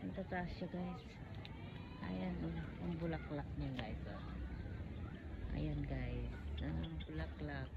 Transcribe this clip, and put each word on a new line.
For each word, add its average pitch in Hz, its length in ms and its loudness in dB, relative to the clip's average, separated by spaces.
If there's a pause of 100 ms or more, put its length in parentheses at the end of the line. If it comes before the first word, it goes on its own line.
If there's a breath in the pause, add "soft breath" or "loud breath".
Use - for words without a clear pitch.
Ang 190 80 0
tataas 180 380 0 (100)
siya, 180 80 0
guys. 180 360 -2 (1080)
Ayan, 180 320 2
oh, 165 160 2 (240)
ang 175 160 4
bulaklak 151 560 2
niya, 143 240 2
guys. - 220 0 (100)
Oh. - 1400 -2
Ayan, 151 320 4
guys. 123 400 2 (320)
Ah, 160 260 2 (220)
bulaklak. 151 680 0